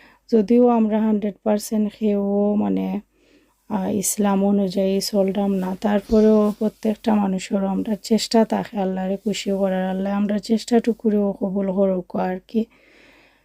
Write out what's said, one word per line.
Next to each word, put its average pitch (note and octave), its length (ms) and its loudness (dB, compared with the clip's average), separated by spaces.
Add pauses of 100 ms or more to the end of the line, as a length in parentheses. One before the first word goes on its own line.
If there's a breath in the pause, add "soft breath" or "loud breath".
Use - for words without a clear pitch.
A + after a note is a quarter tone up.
(320 loud breath)
যদিও A#3+ 360 4
আমরা A3 320 2
হান্ড্রেড G#3+ 420 0
পার্সেন্ট G#3+ 560 -2
কেউ G3+ 600 0
মানে, F#3+ 420 -2 (680 soft breath)
আহ, F#3+ 220 -4
ইসলাম G3 540 0
অনুযায়ী G3 560 0
চলতাম G3 540 0
না, F#3 260 -4
তারপরেও G#3+ 800 2
প্রত্যেকটা G#3+ 560 -2
মানুষেরও G3 520 -2
আমরা G3 360 -2
চেষ্টা A3 420 2
থাকে G#3 360 -4
আল্লাহরে F#3+ 360 -2
খুশি G3+ 340 -4
করার। F#3+ 400 0
আল্লাহ G3 220 -4
আমরা G#3 260 0
চেষ্টাটুকুরেও A3 1000 0
কবুল G3 320 -2
করুক F#3 440 0
আর F#3 320 -2
কি। A3 160 -2 (800 soft breath)